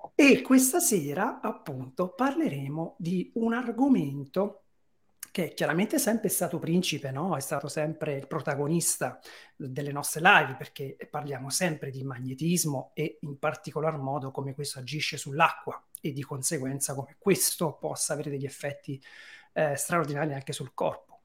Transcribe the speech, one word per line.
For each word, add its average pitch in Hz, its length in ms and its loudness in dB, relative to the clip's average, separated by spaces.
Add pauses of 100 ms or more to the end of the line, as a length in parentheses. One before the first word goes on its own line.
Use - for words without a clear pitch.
(160)
E 277 260 10
questa 262 380 6
sera, 185 600 0
appunto, 160 720 -6
parleremo 165 880 -2
di 180 380 -2
un 226 180 2
argomento 208 1080 2 (720)
che 170 220 -2
chiaramente 170 400 2
è 294 40 4
sempre 214 300 2
stato 165 300 0
principe, 165 500 0
no? 151 260 -2
È 135 40 -2
stato 143 280 -4
sempre 151 500 -2
il 139 100 -10
protagonista 143 920 0 (360)
delle 143 360 -6
nostre 143 300 -4
live, 165 340 8
perché 139 400 -10 (140)
parliamo 139 400 -6
sempre 151 400 -2
di 131 140 -8
magnetismo 135 880 -2
e 160 280 -4
in 143 180 -10
particolar 151 580 -2
modo 135 320 -4
come 135 240 -6
questo 139 240 -8
agisce 139 400 -6
sull'acqua 147 640 0 (160)
e 165 120 -4
di 135 100 -6
conseguenza 135 720 -4
come 131 240 -8
questo - 640 2
possa 151 340 -2
avere 151 160 -4
degli 139 160 -4
effetti, 139 560 -8 (520)
eh, 151 220 2
straordinari 147 600 0
anche 135 180 -6
sul 131 220 -10
corpo, - 500 -4